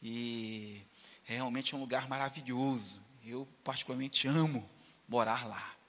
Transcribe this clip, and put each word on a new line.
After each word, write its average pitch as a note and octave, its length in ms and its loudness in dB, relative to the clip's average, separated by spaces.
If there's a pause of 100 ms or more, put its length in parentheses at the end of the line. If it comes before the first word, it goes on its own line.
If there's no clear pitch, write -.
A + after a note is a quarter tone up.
E A2 760 -4 (440)
realmente B2+ 500 -2
é D3 40 -4
um C3+ 40 -4
lugar C3 260 0
maravilhoso. C3 920 0 (260)
Eu B2+ 240 -8 (140)
particularmente C3 640 0
amo C#3+ 420 4 (400)
morar A#2 380 4
lá - 280 -6 (140)